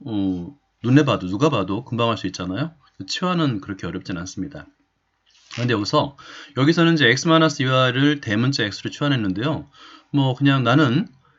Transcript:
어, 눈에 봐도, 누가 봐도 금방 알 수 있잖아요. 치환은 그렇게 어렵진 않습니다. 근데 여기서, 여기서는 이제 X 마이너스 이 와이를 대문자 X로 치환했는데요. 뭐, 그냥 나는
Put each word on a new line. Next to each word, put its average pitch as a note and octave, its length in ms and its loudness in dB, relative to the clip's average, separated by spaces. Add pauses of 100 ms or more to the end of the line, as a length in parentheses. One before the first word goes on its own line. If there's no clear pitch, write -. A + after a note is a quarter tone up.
어, F#2+ 540 -4 (240)
눈에 C3+ 220 6
봐도, F#2+ 240 -2
누가 G2+ 220 0
봐도 G2+ 340 -4
금방 A#2 260 -2
알 A2 80 -2
수 - 80 -6
있잖아요. G2 460 -6 (340)
치환은 E3 540 -2
그렇게 F#2+ 260 -10
어렵진 F2+ 320 -8
않습니다. E2+ 480 -10 (920)
근데 A#2+ 160 -2
여기서, A2 440 -2 (400)
여기서는 E3 380 4
이제 C#3 140 4
X C3 200 2
마이너스 D#3+ 340 2
이 B2+ 40 0
와이를 C3 540 2
대문자 A#2 440 0
X로 G#2 260 -6
치환했는데요. B2+ 800 -2 (420)
뭐, C3+ 240 2
그냥 C#3 280 2
나는 C3 460 4 (300)